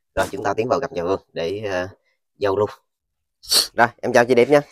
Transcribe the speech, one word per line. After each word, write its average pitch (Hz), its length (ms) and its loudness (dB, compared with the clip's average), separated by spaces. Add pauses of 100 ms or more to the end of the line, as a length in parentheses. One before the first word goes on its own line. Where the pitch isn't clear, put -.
(140)
Rồi, 95 160 -2
chúng 98 140 -12
ta 101 100 -2
tiến 110 160 -4
vào 113 80 0
gặp - 140 -8
nhà 87 120 -6
vườn 95 160 -2 (120)
để, 95 300 -6 (100)
ờ, 92 160 -4 (500)
giao 98 180 -2
lưu. 104 100 2 (1080)
Rồi, 117 120 4 (160)
em 120 100 -4
chào 120 120 6
chị 123 100 2
Điệp 120 140 4
nha. 147 120 6 (120)